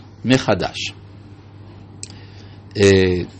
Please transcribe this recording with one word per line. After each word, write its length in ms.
מחדש. 520
אה, 460